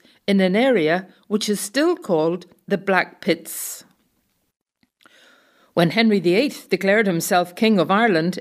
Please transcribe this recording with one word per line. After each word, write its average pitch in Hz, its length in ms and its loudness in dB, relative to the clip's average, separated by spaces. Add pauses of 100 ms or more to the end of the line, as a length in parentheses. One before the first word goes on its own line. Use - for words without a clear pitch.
(280)
in 196 140 2
an 185 160 2
area 190 500 0 (220)
which 208 180 -4
is 208 140 -2
still 320 340 -2
called 175 500 -2 (220)
the 196 100 -2
Black 185 440 -2
Pits. - 640 -6 (1900)
When 170 160 2
Henry 214 280 2
the 175 160 2
eighth - 340 -2
declared 202 380 0
himself 175 480 0
King 220 240 2
of 160 100 2
Ireland 185 520 0